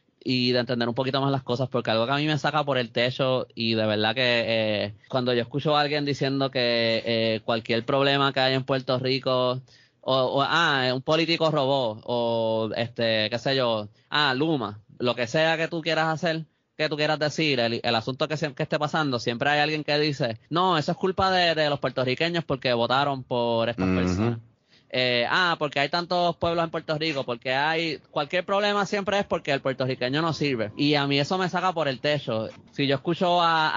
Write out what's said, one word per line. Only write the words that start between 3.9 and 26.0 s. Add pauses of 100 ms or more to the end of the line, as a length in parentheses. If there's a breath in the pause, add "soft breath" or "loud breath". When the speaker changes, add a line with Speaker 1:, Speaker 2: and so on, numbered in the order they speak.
Speaker 1:
que, (240)
eh, (140)
cuando
yo
escucho
a
alguien
diciendo
que,
eh,
cualquier
problema
que
hay
en
Puerto
Rico, (400 soft breath)
o,
o,
ah,
un
político
robó,
o,
este,
qué
sé
yo, (220 soft breath)
ah,
Luma, (180)
lo
que
sea
que
tú
quieras
hacer, (320)
que
tú
quieras
decir,
el,
el
asunto
que
se-,
que
esté
pasando,
siempre
hay
alguien
que
dice, (120 soft breath)
"No,
eso
es
culpa
de,
de
los
puertorriqueños
porque
votaron
por
estas
Speaker 2:
Ujú.
Speaker 1:
personas". (520 soft breath)
Eh,
ah,
porque
hay
tantos